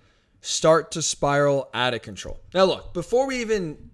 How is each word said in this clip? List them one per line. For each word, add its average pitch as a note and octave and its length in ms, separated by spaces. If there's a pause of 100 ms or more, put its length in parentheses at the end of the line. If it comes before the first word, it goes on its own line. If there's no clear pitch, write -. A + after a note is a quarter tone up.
(420)
start D#3+ 500
to E3 100
spiral C#3+ 720
out A#2+ 220
of - 80
control. - 360 (140)
Now, F#3+ 120
look, - 280
before A#3 320
we C4 160
even, G3 520